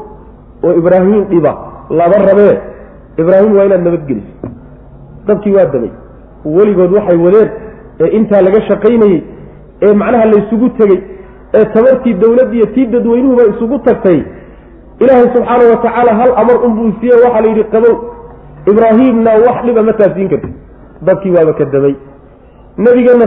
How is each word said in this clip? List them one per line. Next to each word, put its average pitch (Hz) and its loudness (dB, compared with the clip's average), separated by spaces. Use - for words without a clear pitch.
oo 170 0
Ibraahim 185 2
dhiba 165 0
laba 170 0
rabee, 196 2
Ibraahim 190 2
waa 196 2
inaad 190 0
nabadgeliso. 147 -6
Dabkii 202 -2
waa 185 4
damay. 123 -6
Weligood 180 0
waxay 196 0
wadeen 185 2
ee - 0
intaa 202 0
laga 190 2
shaqaynayey, 208 0
ee 208 2
macnaha 220 0
la 214 2
isugu 226 -2
tegey, 196 0
ee 214 2
tabartii 240 0
dawladda 226 0
iyo 226 0
tii 262 -2
dadweynuhuba 240 0
isugu 233 -2
tagtay, 185 0
Ilaahay 247 4
subxaanahu 240 2
wa 220 2
tacaala 226 -2
hal 247 0
amar 233 2
unbuu 226 -2
siiyey, 240 2
waxaa 233 0
la 220 0
yidhi, 214 0
"Qabow." 226 0
Ibraahimna 226 2
wax 247 0
dhiba 226 0
ma 220 -2
taabsiin 190 -2
kartid. 131 -6
Dabkii 185 -2
waaba 160 2
ka 147 -2
damay. 139 -2
Nabigeenna 240 2